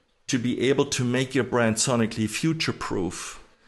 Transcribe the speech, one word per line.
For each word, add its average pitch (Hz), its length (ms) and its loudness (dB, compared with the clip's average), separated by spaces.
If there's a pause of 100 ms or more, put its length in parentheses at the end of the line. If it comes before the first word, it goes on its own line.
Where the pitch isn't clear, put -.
(260)
to 131 120 0
be 120 300 0
able 139 180 4
to 135 180 -2
make 127 300 0
your 127 100 2
brand 117 320 2
sonically 113 520 0
future-proof, - 1120 -4 (260)